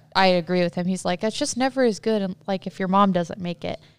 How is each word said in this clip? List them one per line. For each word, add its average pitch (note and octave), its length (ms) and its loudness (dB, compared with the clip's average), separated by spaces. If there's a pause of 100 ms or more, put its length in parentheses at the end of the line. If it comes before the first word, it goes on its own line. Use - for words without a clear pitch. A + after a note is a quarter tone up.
(140)
I F#3+ 120 6
agree F3+ 360 2
with F3 120 -2
him, F3+ 120 -4
he's F#3 180 -4
like, F3+ 200 -2
"It's A3 140 -2
just - 180 -4
never C4 280 0
as A3 160 0
good, G3+ 340 -2 (120)
like, F#3+ 200 -4
if - 120 -12
your F#3+ 100 -2
mom G3 240 4
doesn't F3 280 -2
make F3 240 -8
it." - 160 -8 (180)